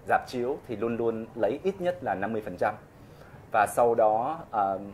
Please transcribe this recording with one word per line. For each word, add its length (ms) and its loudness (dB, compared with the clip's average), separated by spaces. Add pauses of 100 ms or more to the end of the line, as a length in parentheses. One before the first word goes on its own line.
rạp 200 0
chiếu 300 -4 (100)
thì 80 -6
luôn 200 -2
luôn 380 -2
lấy 280 0
ít 180 -2
nhất 240 -2
là 100 0
năm 180 -4
mươi 120 -4
phần 140 -10
trăm. 160 0 (800)
Và 140 6
sau 280 4
đó, 440 2 (120)
ờ, 280 0 (160)